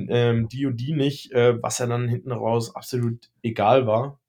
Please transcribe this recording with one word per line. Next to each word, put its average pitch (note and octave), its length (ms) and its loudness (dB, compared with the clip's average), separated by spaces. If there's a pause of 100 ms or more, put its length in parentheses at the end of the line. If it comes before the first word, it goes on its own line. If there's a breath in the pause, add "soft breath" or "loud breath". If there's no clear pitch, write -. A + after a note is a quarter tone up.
(100)
ähm, A#2 380 2
die C#3 180 -4
und C3 120 -2
die C3 160 -4
nicht“, C#3 380 -2
äh, A#2+ 300 4
was A#2 160 -4
ja B2 80 -2
dann A#2+ 220 -2
hinten B2 240 -4
raus A2+ 440 -2
absolut A#2+ 540 -4 (120)
egal A#2 440 2
war. B2 420 0